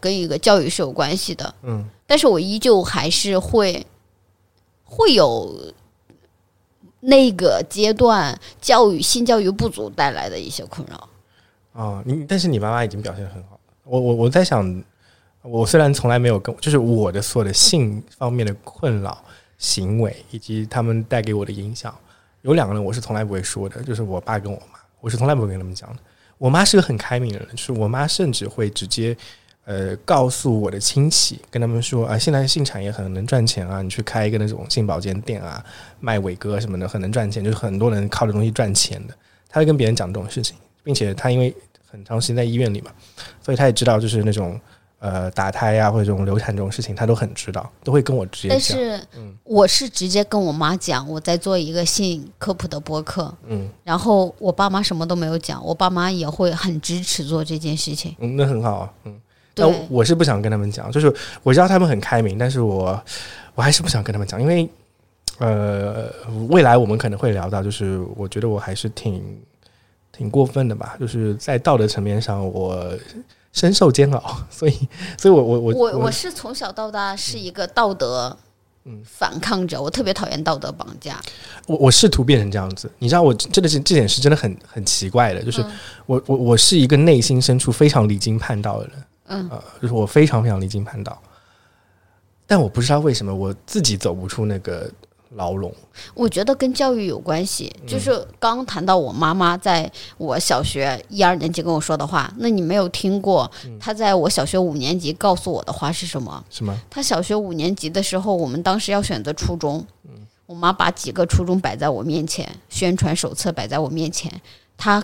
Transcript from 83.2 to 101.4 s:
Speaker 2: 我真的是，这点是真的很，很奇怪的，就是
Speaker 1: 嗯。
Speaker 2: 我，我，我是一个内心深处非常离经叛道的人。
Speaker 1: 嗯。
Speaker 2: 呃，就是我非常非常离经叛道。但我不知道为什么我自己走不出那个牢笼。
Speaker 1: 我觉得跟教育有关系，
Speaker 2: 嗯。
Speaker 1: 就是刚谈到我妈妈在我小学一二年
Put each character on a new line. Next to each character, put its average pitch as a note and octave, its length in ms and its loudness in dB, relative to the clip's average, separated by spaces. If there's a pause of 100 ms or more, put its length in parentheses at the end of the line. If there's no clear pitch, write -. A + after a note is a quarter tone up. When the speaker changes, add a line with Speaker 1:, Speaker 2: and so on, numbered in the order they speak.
Speaker 2:
我 C#3+ 120 8
真 - 280 0
的 F3 60 4
是， D3+ 140 0
这 E3+ 140 2
点 A#2+ 120 6
是 A2+ 140 0
真 C#3+ 80 6
的 D3+ 60 6
很， G#2 200 -2 (100)
很 G2+ 200 -8
奇 - 240 -2
怪 A2+ 240 4
的， F2 100 -6
就 B2+ 80 -4
是 A#2+ 100 0
Speaker 1:
嗯。 G#2 100 -4 (340)
Speaker 2:
我， C3 220 0
我， C3+ 100 2
我 A#2+ 200 6
是 - 200 6
一 C3+ 100 6
个 D3 80 4
内 D3 240 8
心 B2+ 220 2
深 B2+ 180 4
处 - 100 -2
非 D3 200 6
常 C3 180 4
离 G#2 100 0
经 A2 220 -2
叛 G#2+ 220 -4
道 G#2 180 -4
的 - 80 -10
人。 C#3 160 -16 (220)
Speaker 1:
嗯。 F#3 260 -8
Speaker 2:
呃， B2 100 -12 (200)
就 B2 80 -2
是 A#2+ 40 -2
我 A2 120 2
非 D3+ 200 6
常 B2 160 4
非 A#2 60 2
常 F#2+ 140 0
离 F#2+ 80 -2
经 G#2 160 -4
叛 G#2 180 -10
道。 - 180 -14 (1200)
但 G3 160 4
我 A2+ 80 2
不 A#2+ 120 -2
知 B2 120 0
道 D3 60 4
为 D3+ 140 4
什 A2 120 -4
么 G2 100 -4
我 F#2+ 180 -2 (120)
自 G#3+ 160 -2
己 A2+ 160 2
走 F#2+ 160 0
不 F#2 120 -6
出 G#2+ 200 -4
那 G#2 140 -2
个 F2+ 300 -8 (420)
牢 F#2 200 -6
笼。 F#2+ 180 -4 (440)
Speaker 1:
我 A#3 160 0
觉 G3+ 160 -2
得 C4+ 100 2
跟 C4 180 0
教 C4 220 0
育 G#3 120 -2
有 G#2 120 -4
关 E3 260 -2
系， - 240 -8 (120)
Speaker 2:
嗯。 B2+ 60 -18
Speaker 1:
就 - 120 -4
是 - 260 0 (140)
刚 A#3+ 260 -2
谈 F3 200 -6
到 F#3 120 6
我 C3+ 140 0
妈 D#3 220 0
妈 F3 240 2
在 E3+ 340 0 (260)
我 C#3 220 -2
小 C3 240 0
学 C3+ 460 -4
一 G3+ 120 -2
二 F3+ 140 6
年 E3 160 -2